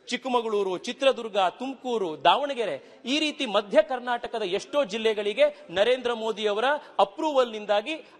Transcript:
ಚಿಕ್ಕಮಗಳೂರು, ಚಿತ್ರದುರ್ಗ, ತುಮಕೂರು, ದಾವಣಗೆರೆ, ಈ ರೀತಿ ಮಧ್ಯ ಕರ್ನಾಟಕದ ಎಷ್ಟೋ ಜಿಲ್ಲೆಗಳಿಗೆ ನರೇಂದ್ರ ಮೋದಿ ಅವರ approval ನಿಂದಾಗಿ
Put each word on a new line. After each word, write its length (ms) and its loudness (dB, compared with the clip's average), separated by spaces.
ಚಿಕ್ಕಮಗಳೂರು, 720 -2
ಚಿತ್ರದುರ್ಗ, 600 0
ತುಮಕೂರು, 840 -2
ದಾವಣಗೆರೆ, 840 0
ಈ 140 0
ರೀತಿ 260 -2
ಮಧ್ಯ 360 2
ಕರ್ನಾಟಕದ 600 -4
ಎಷ್ಟೋ 440 -2
ಜಿಲ್ಲೆಗಳಿಗೆ 840 0
ನರೇಂದ್ರ 440 2
ಮೋದಿ 320 -4
ಅವರ 200 0
approval 520 2
ನಿಂದಾಗಿ 420 -2